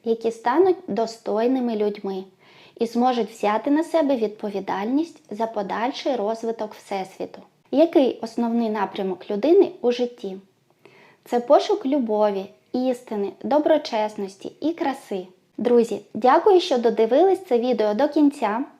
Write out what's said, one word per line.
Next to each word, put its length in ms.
які 280
стануть 460
достойними 880
людьми 480
і 60
зможуть 460
взяти 400
на 120
себе 320
відповідальність 1120
за 180
подальший 680
розвиток 580
Всесвіту. 680
Який 500
основний 480
напрямок 640
людини 400
у 100
житті? 460
Це 140
пошук 460
любові, 600
істини, 580
доброчесності 1080
і 120
краси. 540
Друзі, 440
дякую, 460
що 180
додивились 680
це 140
відео 340
до 140
кінця. 580